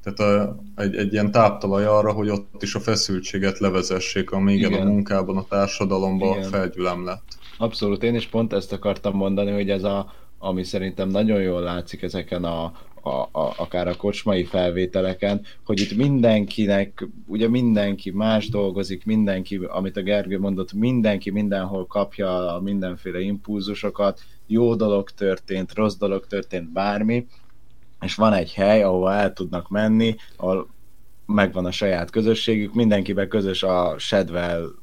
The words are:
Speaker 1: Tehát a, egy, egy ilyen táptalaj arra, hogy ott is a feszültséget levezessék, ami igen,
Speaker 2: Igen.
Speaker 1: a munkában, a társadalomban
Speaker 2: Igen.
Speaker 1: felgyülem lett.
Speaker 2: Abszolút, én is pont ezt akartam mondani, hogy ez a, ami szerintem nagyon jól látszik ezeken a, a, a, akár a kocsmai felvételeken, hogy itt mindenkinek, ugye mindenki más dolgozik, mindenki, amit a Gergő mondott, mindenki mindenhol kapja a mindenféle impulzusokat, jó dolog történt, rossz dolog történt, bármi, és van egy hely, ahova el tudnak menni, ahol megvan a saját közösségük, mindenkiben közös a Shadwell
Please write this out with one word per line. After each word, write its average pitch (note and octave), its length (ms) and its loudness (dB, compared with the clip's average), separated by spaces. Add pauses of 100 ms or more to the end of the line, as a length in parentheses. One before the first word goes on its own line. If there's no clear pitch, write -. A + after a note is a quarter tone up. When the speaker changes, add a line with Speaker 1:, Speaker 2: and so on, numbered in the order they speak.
(140)
Speaker 1:
Tehát G#2 260 4
a, G2+ 160 -2 (200)
egy, G2+ 200 -2
egy G2+ 160 0
ilyen G#2 180 2
táptalaj G#2 540 4
arra, G#2+ 280 6
hogy G#2+ 160 0
ott G2+ 340 -4
is G2+ 120 -4
a G#2 60 -2
feszültséget G2 760 0
levezessék, F#2 720 0
ami G2 220 4
igen, G2 200 4
Speaker 2:
Igen. G2 140 2
Speaker 1:
a G2+ 40 6
munkában, G2 460 2
a F#2+ 120 -2
társadalomban F#2+ 880 2
Speaker 2:
Igen. F#2+ 140 -4
Speaker 1:
felgyülem F2+ 540 -2
lett. F#2 200 -8 (340)
Speaker 2:
Abszolút, G#2 440 -2
én A#2 120 2
is A2+ 120 -2
pont A2+ 260 0
ezt G2 200 -2
akartam G2+ 440 -2
mondani, G2 340 0
hogy G2+ 200 -2
ez F#2+ 120 0
a, G2 300 -2 (260)
ami F#2 260 -2
szerintem F#2+ 440 -4
nagyon G#2 320 2
jól F2+ 200 0
látszik F2 420 -6
ezeken F2+ 420 -4
a, E2 200 -2 (380)
a, - 80 -4
a, C2 460 -2
akár F2 320 -2
a F2 80 -2
kocsmai G2 480 0
felvételeken, F#2 960 0 (240)
hogy G2+ 160 0
itt G#2 160 -2
mindenkinek, G#2+ 1120 2 (180)
ugye A2 220 0
mindenki G#2 640 2
más G#2+ 380 2
dolgozik, G2 560 -2
mindenki, G2+ 640 0
amit F#2+ 280 -4
a G2+ 60 -4
Gergő G2 360 0
mondott, F#2+ 340 -2
mindenki G#2+ 580 2
mindenhol G2 560 -2
kapja F2+ 680 -2
a F2 60 -6
mindenféle F#2 600 -4
impulzusokat, G2+ 1000 -2 (260)
jó A#2 280 4
dolog G2+ 360 0
történt, F#2+ 640 -2
rossz G#2 220 2
dolog G2 300 -2
történt, F2+ 460 -6
bármi, G#2+ 540 0 (720)
és F#2+ 140 -6
van A2 180 6
egy F2+ 200 0
hely, G#2 300 6
ahova F#2 300 2
el G2+ 200 2
tudnak F2 360 -6
menni, A2 480 2 (200)
ahol F#2 320 -2 (580)
megvan F#2+ 380 2
a F2+ 60 -2
saját F2+ 400 -2
közösségük, G#2+ 640 2
mindenkiben G2+ 540 4
közös G2 340 0
a F2+ 360 2
Shadwell F2 720 0 (140)